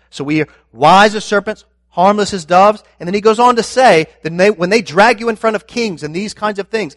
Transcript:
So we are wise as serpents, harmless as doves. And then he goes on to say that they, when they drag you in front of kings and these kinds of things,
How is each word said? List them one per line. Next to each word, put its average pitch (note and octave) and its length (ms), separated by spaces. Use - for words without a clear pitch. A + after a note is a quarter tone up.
So - 120
we D3+ 200
are C#3+ 60
wise F#3 440
as G#3 80
serpents, G#3 400
harmless G3+ 440
as F3+ 120
doves. F#3+ 400
And D#3+ 80
then F#3 60
he G#3 60
goes G#3+ 200
on B3 160
to A3+ 80
say G3 420
that E3 140
they, F#3+ 160
when F3+ 180
they A3+ 100
drag G3+ 380
you A#3 100
in A3+ 80
front A3 200
of - 100
kings G3 380
and D3+ 100
these G3+ 200
kinds G#3 260
of F#3+ 80
things, G#3 280